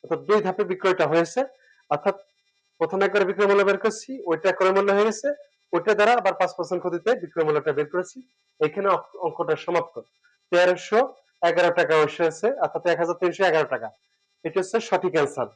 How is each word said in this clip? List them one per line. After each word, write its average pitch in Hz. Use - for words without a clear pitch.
অর্থাৎ 165
দুই 214
ধাপে 185
বিক্রয়টা 185
হয়েছে। 165
অর্থাৎ 196
প্রথমে 175
একবার 190
বিক্রয় 196
মূল্য 202
বের 190
করছি, 220
ওইটা 165
ক্রয় 190
মূল্য 202
হয়ে 208
গেছে, 220
ওইটা 170
দ্বারা 208
আবার 185
পাঁচ 180
পার্সেন্ট 175
ক্ষতিতে 175
বিক্রয় 165
মূল্যটা 151
বের 147
করেছি। 180
এখানে 196
অঙ্ক-, -
অঙ্কটা 156
সমাপ্ত। 170
তেরোশো 180
এগারো 175
টাকা 156
অবশ্যই 156
আছে, 160
অর্থাৎ 165
এক 170
হাজার 170
তিনশো 175
এগারো 156
টাকা, 117
এটা 160
হচ্ছে 185
সঠিক 185
অ্যান্সার। 139